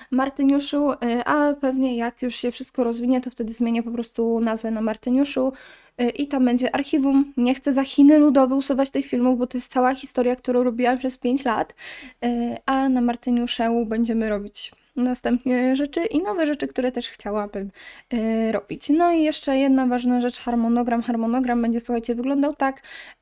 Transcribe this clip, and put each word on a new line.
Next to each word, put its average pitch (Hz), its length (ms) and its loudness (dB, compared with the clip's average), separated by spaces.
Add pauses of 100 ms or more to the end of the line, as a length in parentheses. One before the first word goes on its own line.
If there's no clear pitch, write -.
(100)
Martyniuszu, 277 800 2
e, 240 380 -2
a 294 260 2
pewnie 262 420 0
jak 233 260 -4
już 247 120 -4
się - 160 -4
wszystko - 340 -4
rozwinie, 240 360 0
to 254 100 -8
wtedy 226 220 -6
zmienię 233 300 0
po 233 80 -8
prostu 233 500 -2
nazwę 226 300 -2
na 220 100 -4
Martyniuszu, 262 720 0 (460)
e, 240 120 2
i 285 180 -4
tam 269 160 2
będzie 247 300 2
archiwum. 277 640 2
Nie 247 180 2
chcę 285 180 -2
za 269 120 2
Chiny 285 340 8
ludowe 269 360 6
usuwać 277 360 0
tych 277 160 -2
filmów, 247 320 0
bo 247 80 0
to 247 120 -8
jest - 140 -10
cała 254 220 2
historia, 254 420 -2
którą 247 260 0
robiłam 247 360 0
przez 262 200 -6
pięć 254 260 -2
lat, - 300 -2 (500)
e, 240 320 -2 (100)
a 269 220 2
na 254 120 2
Martyniuszu 240 840 0
będziemy 220 420 0
robić 208 440 -8 (320)
następnie 254 720 0
rzeczy 285 280 -2
i 311 180 0
nowe 381 240 -2
rzeczy, 294 220 -4
które 247 240 -2
też 240 160 -8
chciałabym, 208 640 -6 (420)
e, 226 400 0
robić. - 360 -6
No 339 240 4
i 330 100 2
jeszcze 294 360 0
jedna 262 280 4
ważna 247 340 0
rzecz, 247 180 -4
harmonogram. 233 640 0
Harmonogram 240 600 -2
będzie, 233 180 -2
słuchajcie, 233 340 -4
wyglądał 277 400 0
tak, 269 280 -4 (400)